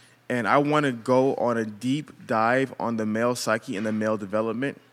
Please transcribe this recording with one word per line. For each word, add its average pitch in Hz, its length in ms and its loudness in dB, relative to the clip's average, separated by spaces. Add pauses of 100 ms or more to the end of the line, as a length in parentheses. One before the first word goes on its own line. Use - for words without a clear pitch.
(280)
and 120 200 -2
I 123 100 6
wanna 147 320 2
go 127 460 2
on 120 200 0
a 113 80 0
deep 123 640 -6
dive 123 540 2
on 113 160 -2
the 110 100 -2
male 120 300 0
psyche 110 400 -2
and 107 100 -4
the 110 60 -2
male 110 240 0
development. 110 640 -4 (120)